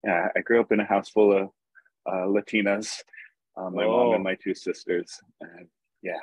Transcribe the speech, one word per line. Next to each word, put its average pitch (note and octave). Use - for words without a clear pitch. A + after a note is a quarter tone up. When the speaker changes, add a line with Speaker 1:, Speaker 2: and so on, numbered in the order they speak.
Speaker 1:
yeah, F#2
I G2
grew A#2
up A2+
in G#2
a G2+
house G2+
full G#2
of, G2
uh, F#2
Latinas, G#2
uh, F#2
my G2+
mom A#2
and G2+
Speaker 2:
Oh. -
Speaker 1:
my F#2
two F#2
sisters, -
and E2+
yeah. E2+